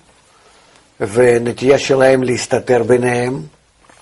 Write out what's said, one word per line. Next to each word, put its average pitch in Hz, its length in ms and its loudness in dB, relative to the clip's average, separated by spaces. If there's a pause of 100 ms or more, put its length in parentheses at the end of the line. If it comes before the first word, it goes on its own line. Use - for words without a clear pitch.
(1000)
ונטייה 120 800 0
שלהם 135 440 2
להסתתר 120 600 -2
ביניהם, 123 600 -2 (600)